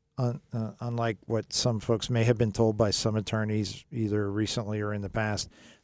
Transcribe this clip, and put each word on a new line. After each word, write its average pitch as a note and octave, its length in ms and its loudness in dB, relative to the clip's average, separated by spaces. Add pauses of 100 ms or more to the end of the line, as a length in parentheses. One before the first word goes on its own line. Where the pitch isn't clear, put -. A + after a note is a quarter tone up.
(180)
un-, B2 240 -2 (120)
uh, A2 260 -4
unlike A#2 460 -2
what A2 280 -2
some A#2 260 0
folks - 300 0
may A#2 140 2
have A#2 140 4
been A2 140 2
told A2 260 4
by G#2+ 140 4
some G#2+ 240 0
attorneys, G#2+ 760 -2
either G#2 400 0
recently G#2+ 500 -2
or G#2 120 -2
in G#2 80 -4
the G2 80 -6
past, G#2+ 400 -2 (340)